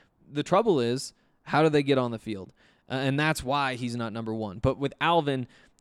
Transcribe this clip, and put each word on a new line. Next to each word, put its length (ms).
The 100
trouble 380
is, 320
how 200
do 60
they 140
get 160
on 120
the 80
field? 360
Uh, 60
and 260
that's 240
why 300
he's 200
not 200
number 180
one. 260
But 200
with 240
Alvin, 440